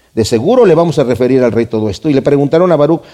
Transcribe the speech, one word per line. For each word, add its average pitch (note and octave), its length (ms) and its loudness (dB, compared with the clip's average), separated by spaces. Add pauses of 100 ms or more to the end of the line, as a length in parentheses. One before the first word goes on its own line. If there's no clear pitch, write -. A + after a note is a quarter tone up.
(140)
"De A2 100 0
seguro F#3+ 400 0
le F3 100 4
vamos E3+ 240 0
a C3+ 60 2
referir B2+ 380 0
al A#2 100 0
rey A#2 140 -2
todo G#2+ 240 -4
esto". - 180 -8
Y C#3+ 60 0
le C3 80 0
preguntaron C#3+ 500 0
a D3+ 40 0
Baruch, D3+ 260 0 (120)